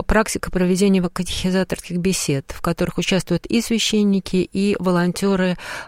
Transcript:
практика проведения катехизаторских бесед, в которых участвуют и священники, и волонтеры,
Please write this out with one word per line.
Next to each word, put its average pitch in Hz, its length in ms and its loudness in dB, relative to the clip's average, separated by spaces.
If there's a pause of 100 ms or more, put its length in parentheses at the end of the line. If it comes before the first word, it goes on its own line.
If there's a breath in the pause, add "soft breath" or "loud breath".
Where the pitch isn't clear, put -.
практика - 440 0
проведения 185 520 2
катехизаторских 180 960 -2
бесед, 165 580 -2
в - 60 -14
которых 170 340 -2
участвуют 180 480 0
и 233 160 0
священники, 208 760 0
и 196 420 0
волонтеры, 180 800 0 (300 loud breath)